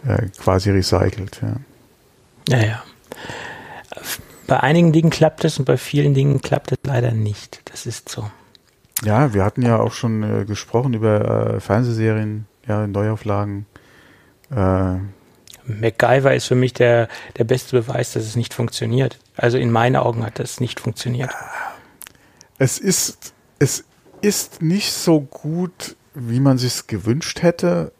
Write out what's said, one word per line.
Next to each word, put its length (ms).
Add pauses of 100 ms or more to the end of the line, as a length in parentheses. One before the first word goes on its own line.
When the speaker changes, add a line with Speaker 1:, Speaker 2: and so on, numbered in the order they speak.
Speaker 1:
äh, 220 (100)
quasi 340
recycelt, 680
ja. 140 (920)
Speaker 2:
Ja, 160
ja. 180 (1600)
Bei 140
einigen 300
Dingen 200
klappt 340
es 140
und 60
bei 120
vielen 360
Dingen 280
klappt 300
es 120
leider 280
nicht. 540
Das 200
ist 240
so. 200 (760)
Speaker 1:
Ja, 300
wir 120
hatten 160
ja 180
auch 140
schon, 480
äh, 40
gesprochen 480
über, 600
äh, 40
Fernsehserien, 880 (200)
ja, 200
Neuauflagen. 800 (840)
Äh, 440 (720)
Speaker 2:
MacGyver 680
ist 140
für 80
mich 180
der, 340 (300)
der 60
beste 360
Beweis, 340
dass 100
es 120
nicht 200
funktioniert. 640 (180)
Also 220
in 120
meinen 240
Augen 300
hat 140
das 200
nicht 200
funktioniert. 500 (1300)
Speaker 1:
Es 220
ist, 540 (260)
es 260 (360)
ist 420
nicht 280
so 300
gut, 720 (200)
wie 240
man 180
sich's 300
gewünscht 560
hätte. 560